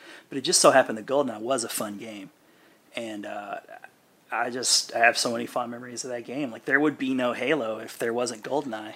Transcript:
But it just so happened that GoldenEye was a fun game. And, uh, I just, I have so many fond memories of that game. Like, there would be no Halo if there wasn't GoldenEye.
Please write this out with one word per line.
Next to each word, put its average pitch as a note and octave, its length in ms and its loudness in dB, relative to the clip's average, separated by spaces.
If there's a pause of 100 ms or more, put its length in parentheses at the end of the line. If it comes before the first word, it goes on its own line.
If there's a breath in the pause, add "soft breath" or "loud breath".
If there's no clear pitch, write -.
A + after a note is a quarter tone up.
(300 loud breath)
But C#3+ 80 -4
it B2+ 40 -6
just F3 180 4
so D#3 100 10
happened B2+ 260 6
that G#2+ 100 -8
GoldenEye C3 340 0
was A2+ 240 0
a G#2+ 40 -6
fun G#2 300 -4
game. G#2+ 320 -14 (680 soft breath)
And, A2 280 -8
uh, G#2 340 -8 (720)
I A#2+ 180 -2
just, - 460 0
I - 20 0
have A#2 180 6
so B2+ 140 0
many A#2 160 -2
fond A#2+ 240 -4
memories A#2+ 320 -12
of C3 80 -8
that A#2+ 140 -8
game. B2+ 260 -6
Like, A2 140 -14
there C#3 160 4
would D3 180 4
be C3+ 160 0
no B2 200 2
Halo A#2+ 440 0
if - 180 -12
there A#2 160 -2
wasn't A#2 300 -2
GoldenEye. A#2+ 540 -4